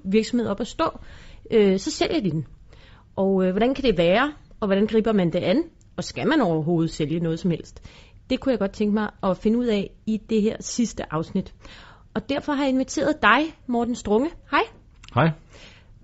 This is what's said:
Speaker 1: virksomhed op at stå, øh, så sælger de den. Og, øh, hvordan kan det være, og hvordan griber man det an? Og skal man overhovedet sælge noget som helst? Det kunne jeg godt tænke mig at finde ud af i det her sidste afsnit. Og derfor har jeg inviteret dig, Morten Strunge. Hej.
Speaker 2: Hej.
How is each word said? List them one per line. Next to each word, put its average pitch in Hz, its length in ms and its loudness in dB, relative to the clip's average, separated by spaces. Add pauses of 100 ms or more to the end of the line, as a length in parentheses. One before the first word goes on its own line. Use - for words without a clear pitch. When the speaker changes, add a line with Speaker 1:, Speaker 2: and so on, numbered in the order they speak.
Speaker 1:
virksomhed 214 420 0
op 202 140 -4
at 214 60 -4
stå, - 180 -4 (680)
øh, 202 280 4
så 208 120 -6
sælger - 300 -2
de 196 100 0
den. 147 160 -4 (680)
Og, 190 280 2
øh, 185 60 2
hvordan 226 240 0
kan 269 100 -4
det 208 140 2
være, 202 340 2 (280)
og 214 80 -2
hvordan 196 180 2
griber 220 260 2
man 180 200 2
det 180 60 -2
an? 196 240 0 (340)
Og 180 80 -6
skal 135 240 -4
man 302 120 2
overhovedet 165 500 0
sælge 156 300 -4
noget 165 180 -2
som 180 120 -2
helst? - 320 -8 (480)
Det 262 100 -2
kunne 269 120 0
jeg 220 60 -2
godt 196 140 -2
tænke 208 220 0
mig 214 160 -2 (120)
at 185 140 0
finde 220 220 0
ud 247 80 -2
af 208 240 0 (160)
i 220 140 -2 (100)
det 220 120 4
her 214 180 0
sidste - 540 -4
afsnit. 170 400 -4 (600)
Og - 140 -6
derfor 294 240 -2
har 277 100 0
jeg 269 100 2
inviteret 269 500 0
dig, 220 180 6 (260)
Morten 240 280 -2
Strunge. 226 360 0 (200)
Hej. 302 120 2 (520)
Speaker 2:
Hej. 151 160 4 (720)